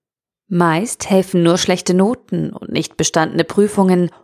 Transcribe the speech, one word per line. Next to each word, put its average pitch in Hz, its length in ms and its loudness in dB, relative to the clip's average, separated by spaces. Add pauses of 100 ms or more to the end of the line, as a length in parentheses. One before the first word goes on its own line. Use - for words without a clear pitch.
(460)
Meist 175 640 -2
helfen 185 320 2
nur 170 160 4
schlechte 180 360 0
Noten 185 580 -2
und - 180 -14
nicht - 260 -6
bestandene 160 480 -2
Prüfungen, 185 680 2 (140)